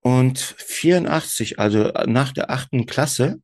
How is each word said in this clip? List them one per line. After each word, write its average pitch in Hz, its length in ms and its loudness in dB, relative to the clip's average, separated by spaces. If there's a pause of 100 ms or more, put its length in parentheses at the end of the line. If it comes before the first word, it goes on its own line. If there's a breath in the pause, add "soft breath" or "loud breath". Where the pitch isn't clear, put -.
Und 127 380 2
vierundachtzig, - 1200 -2
also 107 320 2 (140)
nach 131 280 0
der - 180 -6
achten 131 340 -2
Klasse 139 600 -2